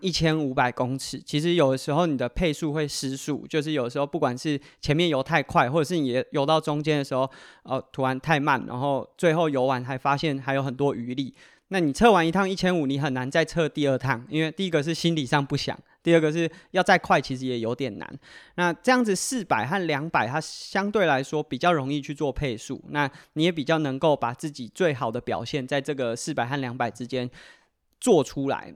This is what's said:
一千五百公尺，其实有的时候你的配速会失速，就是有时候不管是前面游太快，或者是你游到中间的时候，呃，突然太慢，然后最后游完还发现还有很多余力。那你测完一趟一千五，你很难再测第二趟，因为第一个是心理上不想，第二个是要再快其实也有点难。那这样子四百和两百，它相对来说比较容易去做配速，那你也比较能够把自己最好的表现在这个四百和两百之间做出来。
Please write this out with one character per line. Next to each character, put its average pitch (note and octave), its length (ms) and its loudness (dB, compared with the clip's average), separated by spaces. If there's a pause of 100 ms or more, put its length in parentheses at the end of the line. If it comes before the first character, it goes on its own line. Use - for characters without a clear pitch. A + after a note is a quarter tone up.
一 F#3 100 -2
千 D#3+ 260 2
五 C#3+ 140 -2
百 B2+ 200 2
公 B2+ 260 -2
尺， - 260 -10
其 - 160 -2
实 E3+ 140 2
有 D3 180 4
的 C3 60 2
时 C#3 140 -6
候 E3+ 160 2
你 C#3+ 100 0
的 B2 100 -2
配 E3+ 240 0
速 D3 220 -4
会 D3+ 140 -2
失 C3+ 280 -4
速， C3+ 320 -6
就 D#3 140 0
是 D#3 120 -4
有 B2+ 140 -2
时 C3 120 -4
候 C#3+ 80 0
不 E3+ 100 -4
管 C3+ 180 0
是 C#3+ 240 -2 (220)
前 D3 160 2
面 F3 100 4
游 C#3 140 2
太 D#3 220 0
快， C#3 260 2
或 D#3 100 2
者 D#3 40 4
是 F3 180 -2
你 B2+ 200 0 (100)
游 C#3+ 120 0
到 D#3+ 160 4
中 D3+ 240 -2
间 D3+ 140 2
的 C#3 60 -2
时 C3+ 100 -6
候， C3 160 0 (340)
呃， C3 160 -4 (140)
突 C#3 100 -2
然 C3 160 0
太 D3+ 200 2
慢， C#3 280 2
然 A#2+ 120 -8
后 C3+ 360 -2
最 D#3+ 200 2
后 E3 120 2
游 C3 180 2
完 B2+ 200 0
还 C3 100 -6
发 C#3 220 0
现 C#3 220 -2
还 C3+ 160 -2
有 C#3 80 0
很 C3 120 -4
多 C#3 200 0
余 A#2+ 180 -6
力。 C3 220 -6 (360)
那 F#3+ 80 0
你 D3 140 2
测 A3+ 180 6
完 E3+ 160 4
一 E3 40 2
趟 F#3+ 180 2
一 G3 60 -4
千 F3+ 200 2
五， D3+ 120 0
你 C#3 120 0
很 C#3 140 -2
难 B2+ 160 -4
再 D#3+ 160 2
测 D#3+ 240 -2
第 C#3+ 180 0
二 C3+ 80 4
趟， B2 320 -2
因 D#3 140 0
为 D#3 100 -2
第 G3 140 -4
一 F3+ 60 -4
个 D#3 100 2
是 D#3 100 -2
心 E3 240 0
理 D#3 80 0
上 C#3 220 2
不 C#3+ 100 -2
想， - 240 -4 (220)
第 E3 140 6
二 E3 40 8
个 D#3 120 4
是 E3 180 0 (220)
要 F#3 100 2
再 F3+ 160 6
快 E3+ 240 4
其 C3 160 -6
实 C3 80 -8
也 B2 140 -4
有 A2+ 160 -2
点 B2 240 -6
难。 - 200 -14 (360)
那 F3 180 2
这 - 180 0
样 B3+ 140 4
子 G3+ 100 2
四 A#3 300 -4
百 A2+ 220 0
和 F#3 180 -2
两 D3+ 240 -2
百， C3 160 2
它 C#3 160 -4
相 - 500 -6
对 G3+ 140 2
来 C#3 160 4
说 D3+ 220 -4
比 B2+ 160 -8
较 F3 120 2
容 C#3+ 220 0
易 D3 80 -4
去 C3+ 100 -10
做 C#3+ 200 -2
配 B2 260 -4
速， - 320 -10
那 D3 180 0 (260)
你 D3+ 100 0
也 F3+ 80 4
比 D#3+ 120 -6
较 D#3+ 140 0
能 C3+ 220 -2
够 D3+ 160 4
把 A#2+ 180 -2
自 D#3 160 -10
己 C3 240 -12
最 D#3+ 220 2
好 A#2+ 160 -2
的 B2 100 -6
表 A2 240 -4
现 C3+ 200 -4
在 C#3 140 -2
这 C#3+ 140 -4
个 B2 220 -2
四 D3+ 180 -6
百 A#2+ 140 -2
和 C#3 120 -4
两 B2 160 -6
百 A#2+ 140 -2
之 B2 160 -10
间 B2 240 -4 (720)
做 F3 220 6
出 C#3 260 -4
来。 - 260 -6